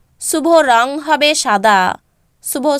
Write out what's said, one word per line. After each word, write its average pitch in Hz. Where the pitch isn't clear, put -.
শুভ 311
রং 247
হবে 294
সাদা, 208
শুভ 269